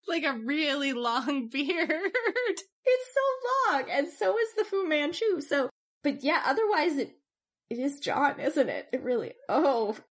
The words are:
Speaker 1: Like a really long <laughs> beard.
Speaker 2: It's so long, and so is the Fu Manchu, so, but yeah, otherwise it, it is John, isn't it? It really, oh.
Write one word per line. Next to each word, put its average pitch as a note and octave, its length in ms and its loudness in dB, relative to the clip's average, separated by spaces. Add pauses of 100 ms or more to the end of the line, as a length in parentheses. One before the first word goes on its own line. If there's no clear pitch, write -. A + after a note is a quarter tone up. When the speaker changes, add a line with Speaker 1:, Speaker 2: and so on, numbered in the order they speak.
Speaker 1:
Like E4 160 0
a C4+ 200 0
really C#4 480 0
long A#3+ 560 0
<laughs> - 40 -14
beard. D#4+ 600 0 (720)
Speaker 2:
It's B4+ 320 2
so C5 580 2
long, C4+ 180 2
and C#4+ 200 0
so G4 280 0
is A4+ 180 0
the G#4+ 80 2
Fu G4 240 -2
Manchu, D#4 520 0
so, C#4 280 0 (340)
but C#4+ 220 -2
yeah, D#4 220 2
otherwise F4 500 2
it, C4 160 -2 (560)
it A#3 100 -6
is C#4 220 -2
John, C#4 400 0
isn't C#4 280 2
it? F#2+ 240 -6
It B3 100 -4
really, A#3 320 -2 (140)
oh. A#3 480 2 (140)